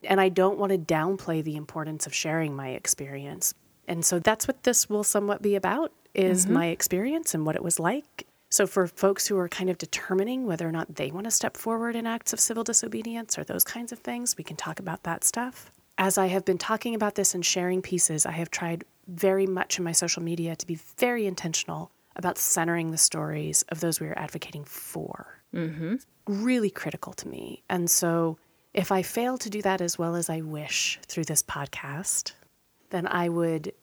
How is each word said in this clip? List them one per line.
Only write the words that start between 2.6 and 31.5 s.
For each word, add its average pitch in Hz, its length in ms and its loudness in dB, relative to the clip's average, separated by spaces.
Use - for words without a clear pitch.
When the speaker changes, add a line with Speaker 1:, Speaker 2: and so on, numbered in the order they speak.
Speaker 1:
experience. 139 880 -4
And 165 180 0
so 175 140 4
that's 220 280 2
what - 160 -2
this - 260 4
will 208 140 0
somewhat 202 380 2
be 202 140 4
about, 202 360 0
is 185 320 6
Speaker 2:
Mm-hmm. 202 80 4
Speaker 1:
my 170 140 6
experience 220 680 0
and 156 140 2
what 156 80 2
it - 80 -2
was - 160 0
like. 208 480 -2
So 202 180 4
for 190 180 4
folks 196 400 2
who 202 140 2
are 180 100 0
kind 185 220 -2
of 175 80 -2
determining 214 680 0
whether 170 220 -2
or 160 40 -2
not 160 260 -4
they 143 120 -2
want 175 160 -8
to 226 60 -2
step - 260 0
forward 226 380 -2
in 233 100 -4
acts 226 260 -4
of 220 80 -4
civil 233 240 2
disobedience 233 760 -2
or 160 40 -6
those 180 200 0
kinds 233 280 -6
of 240 80 -12
things, 240 380 -4
we 165 60 -8
can 160 120 -10
talk 156 240 -6
about 180 240 -6
that 165 200 -4
stuff. - 480 -4
As 190 220 2
I 190 80 4
have 190 180 0
been 185 140 2
talking 226 340 -2
about 208 220 0
this 196 180 0
and 180 100 -4
sharing 185 380 0
pieces, 165 440 0
I - 80 -4
have 165 180 -4
tried 170 320 -4
very 190 380 2
much 185 320 -2
in 180 80 -2
my 165 60 -2
social 170 320 0
media 165 320 -2
to - 120 -8
be 170 80 -4
very 240 300 4
intentional 170 640 -4
about 180 240 -2
centering 170 520 2
the 160 60 -4
stories 156 720 0
of 160 100 -6
those 170 200 0
we 156 80 -6
are 156 100 -6
advocating - 480 -8
for. - 760 -12
Speaker 2:
Mm-hmm. 165 420 -4
Speaker 1:
Really 214 440 2
critical - 420 -8
to - 140 -10
me. - 420 -10
And 175 200 2
so 165 480 4
if 190 180 2
I 190 120 4
fail 247 340 0
to 233 120 -6
do 208 120 -4
that 190 180 2
as 175 200 -2
well 170 160 0
as 170 140 -2
I 160 120 -2
wish 151 680 -2
through 165 180 -2
this 151 180 2
podcast, - 880 -4